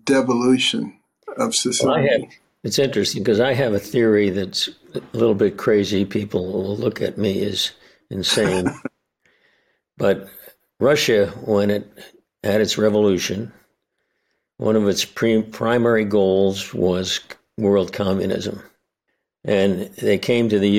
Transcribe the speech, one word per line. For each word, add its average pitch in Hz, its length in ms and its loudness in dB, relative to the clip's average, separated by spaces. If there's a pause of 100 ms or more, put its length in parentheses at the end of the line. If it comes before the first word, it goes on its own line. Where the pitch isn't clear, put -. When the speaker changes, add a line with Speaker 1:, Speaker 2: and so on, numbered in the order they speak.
Speaker 1:
devolution 123 920 0 (400)
of 117 180 -2
society? 123 340 -2
Speaker 2:
Well, 147 80 2
I 135 240 2
have, - 100 -14 (320)
it's 110 160 -2
interesting 120 460 0
'cause 113 160 4
I 131 140 2
have 123 180 0
a 101 60 0
theory 107 500 2
that's 95 400 -4 (260)
a - 60 -10 (100)
little 113 240 2
bit 98 220 2
crazy. 101 480 0
People 98 480 -4
will 98 240 -4
look 117 240 -4
at - 160 -4
me 98 260 -2
as 101 280 -4 (380)
insane. 95 640 -2
<laughs> - 40 -20 (1160)
But - 320 0 (520)
Russia, 120 480 2 (180)
when 101 240 2
it 104 180 -4 (560)
had 107 180 2
its 101 180 -2
revolution, 104 720 0 (1040)
one 110 180 0
of 104 120 2
its - 180 0
pre-, 110 380 0
primary 117 600 0
goals 98 720 0
was 92 460 -2 (400)
world 98 340 0
communism. 95 640 -4 (840)
And 98 380 0 (160)
they 104 200 0
came 120 320 0
to 104 80 2
the 101 220 2